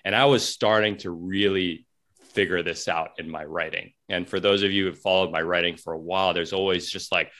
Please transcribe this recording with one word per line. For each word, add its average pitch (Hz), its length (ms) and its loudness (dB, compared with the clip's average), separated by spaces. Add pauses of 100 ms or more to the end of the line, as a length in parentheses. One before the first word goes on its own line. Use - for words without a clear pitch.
And 98 120 0
I 127 80 4
was 139 240 4
starting 107 500 2
to 95 120 -8
really 92 720 -2 (480)
figure 90 300 0
this 82 260 -6
out 82 300 -2
in 80 100 -10
my 78 140 -10
writing. 80 500 -6 (160)
And 90 200 -4
for 98 100 -2
those 101 240 4
of 101 80 4
you 98 140 2
who 92 60 0
have - 80 -12
followed 92 340 2
my 80 80 0
writing 87 360 0
for 82 180 -8
a 80 40 -8
while, 90 360 0
there's 85 180 -2
always 95 380 0
just - 200 -8
like, 85 300 0